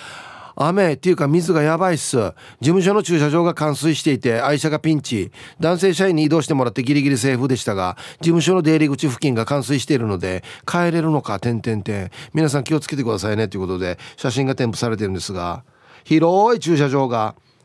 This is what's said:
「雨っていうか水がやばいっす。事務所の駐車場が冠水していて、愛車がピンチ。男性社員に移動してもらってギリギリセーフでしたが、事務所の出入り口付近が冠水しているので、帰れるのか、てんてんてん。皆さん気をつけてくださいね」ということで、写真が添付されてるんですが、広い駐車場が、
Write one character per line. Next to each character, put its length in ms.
「雨 360
っ 40
て 120
い 40
う 40
か 100
水 240
が 100
や 160
ば 140
い 40
っ 20
す。 200
事 160
務 200
所 120
の 100
駐 160
車 100
場 140
が 100
冠 240
水 180
し 80
て 100
い 60
て、 200
愛 180
車 120
が 100
ピ 160
ン 60
チ。 300
男 200
性 140
社 140
員 80
に 80
移 60
動 120
し 60
て 60
も 100
ら 60
っ 40
て 80
ギ 120
リ 100
ギ 60
リ 80
セ 180
ー 20
フ 120
で 80
し 80
た 100
が、 220
事 20
務 180
所 120
の 80
出 100
入 80
り 100
口 200
付 100
近 140
が 120
冠 220
水 140
し 40
て 80
い 60
る 80
の 100
で、 280
帰 260
れ 100
る 100
の 100
か、 200
て 100
ん 80
て 160
ん 80
て 200
ん。 80
皆 140
さ 140
ん 20
気 100
を 60
つ 80
け 80
て 80
く 60
だ 100
さ 140
い 40
ね」 120
と 80
い 20
う 20
こ 60
と 120
で、 200
写 160
真 140
が 100
添 160
付 80
さ 100
れ 60
て 80
る 60
ん 40
で 60
す 140
が、 300
広 500
い 60
駐 160
車 100
場 220
が、 260